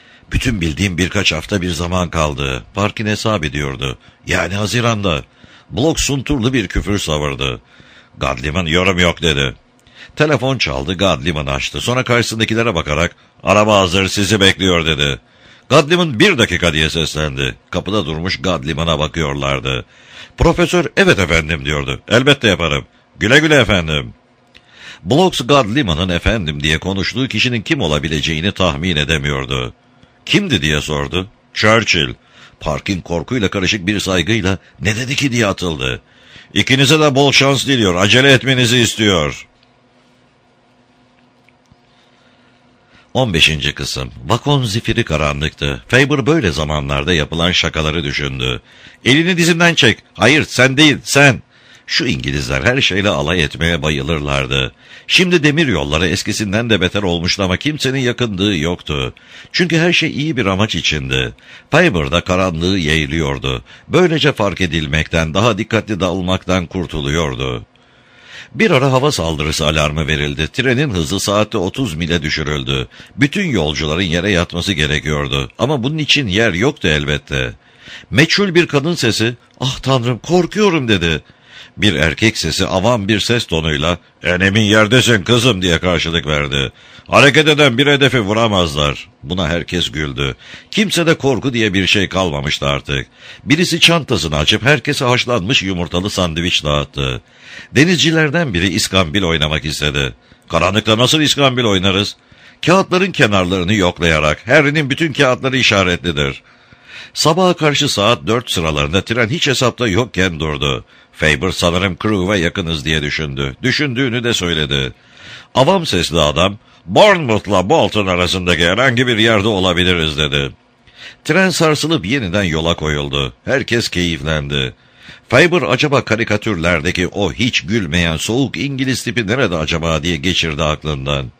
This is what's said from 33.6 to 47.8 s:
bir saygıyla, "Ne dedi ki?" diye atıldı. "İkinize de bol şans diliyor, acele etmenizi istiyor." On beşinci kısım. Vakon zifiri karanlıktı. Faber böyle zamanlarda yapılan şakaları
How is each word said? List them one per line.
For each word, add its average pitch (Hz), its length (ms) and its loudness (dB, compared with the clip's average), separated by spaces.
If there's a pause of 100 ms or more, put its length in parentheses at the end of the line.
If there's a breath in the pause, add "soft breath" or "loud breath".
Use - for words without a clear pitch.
bir 101 140 -2
saygıyla, 92 580 0 (220 soft breath)
"Ne 104 160 -2
dedi 127 200 -4
ki?" 135 160 0
diye 117 140 0
atıldı. 73 540 -4 (540 loud breath)
"İkinize 135 460 4
de 151 140 4
bol 139 180 4
şans 135 340 2
diliyor, 113 280 2
acele 123 380 4
etmenizi 127 460 2
istiyor." 98 680 0 (3750 soft breath)
On 117 200 0
beşinci 76 380 0
kısım. 65 380 -8 (160)
Vakon 127 380 0
zifiri 113 400 -2
karanlıktı. 73 840 -2
Faber 135 380 2
böyle 143 240 2
zamanlarda 73 640 -2
yapılan 82 380 0
şakaları 78 520 -2